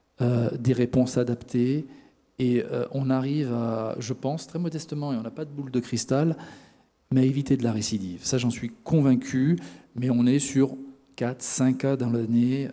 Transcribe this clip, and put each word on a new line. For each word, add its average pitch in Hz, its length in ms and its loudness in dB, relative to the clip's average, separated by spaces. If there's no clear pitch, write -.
euh, 120 380 2
des 123 140 2
réponses 123 440 2
adaptées 123 680 0
et, 123 320 2
euh, 123 220 -4
on 139 160 -2
arrive 131 440 0
à, 113 460 -2
je 120 140 -6
pense, 143 340 -6
très - 120 -10
modestement, 156 540 -6
et 127 40 0
on 110 60 -4
n'a 113 80 -8
pas 156 140 -10
de 147 60 -12
boule 143 200 -10
de 127 100 0
cristal, 135 560 0
mais 131 80 4
à 127 40 6
éviter 135 320 2
de 113 60 -4
la 117 100 2
récidive. 98 520 -4
Ça, 139 120 0
j'en 120 140 2
suis 117 220 -6
convaincu, 135 760 4
mais 123 160 -2
on 120 160 4
est 135 140 4
sur 135 360 2
quatre, 123 280 -4
cinq 131 360 2
cas 139 180 0
dans 123 140 -2
l'année, 120 640 2